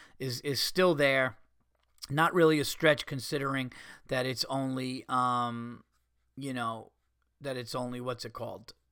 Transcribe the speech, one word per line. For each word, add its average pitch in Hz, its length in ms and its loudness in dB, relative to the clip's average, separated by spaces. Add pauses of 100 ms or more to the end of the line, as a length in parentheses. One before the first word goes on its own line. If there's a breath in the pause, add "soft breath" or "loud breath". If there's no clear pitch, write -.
(180 loud breath)
is, 127 220 -4
is 135 200 -2
still 180 340 4
there. 135 420 4 (720)
Not 156 240 2
really 160 260 6
a 139 60 0
stretch 151 400 4
considering 139 640 -4 (360 loud breath)
that 127 180 0
it's 127 240 -2
only, 131 640 -4
um, 120 720 0 (540)
you 135 160 -8
know, 113 360 -6 (480)
that 131 200 -8
it's 123 160 -8
only, 123 260 -4
what's 123 240 -6
it 110 80 -10
called? 107 400 -12 (200)